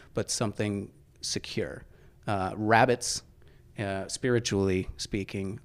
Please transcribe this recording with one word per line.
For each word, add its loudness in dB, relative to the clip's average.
but -4
something -2
secure. -6
Uh, 0
rabbits, 4
uh, -4
spiritually 2
speaking, -6